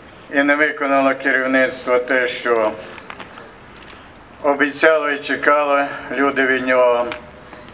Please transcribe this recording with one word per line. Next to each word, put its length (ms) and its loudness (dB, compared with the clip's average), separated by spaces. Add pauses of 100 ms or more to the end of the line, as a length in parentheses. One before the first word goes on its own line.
(340)
І 80 2
не 140 2
виконало 560 2 (100)
керівництво 760 0
те, 280 0
що 440 0 (1700)
обіцяло 680 2
і 80 -4
чекало 680 0 (320)
люди 300 0
від 200 0
нього. 400 2 (680)